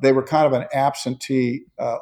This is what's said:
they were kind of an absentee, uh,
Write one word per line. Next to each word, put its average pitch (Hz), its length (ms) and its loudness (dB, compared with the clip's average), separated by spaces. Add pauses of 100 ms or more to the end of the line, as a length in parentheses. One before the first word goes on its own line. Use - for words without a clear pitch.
they 135 80 6
were 131 140 2
kind 156 200 2
of 131 160 2
an 131 140 -8
absentee, 131 880 -2 (160)
uh, 120 240 -4